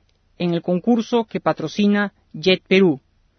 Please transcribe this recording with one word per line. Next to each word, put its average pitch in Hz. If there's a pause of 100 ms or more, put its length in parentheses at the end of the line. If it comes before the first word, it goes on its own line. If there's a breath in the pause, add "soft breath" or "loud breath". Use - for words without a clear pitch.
(400)
en 170
el 170
concurso 226
que -
patrocina 202 (200)
Jet 180
Perú, 185 (380)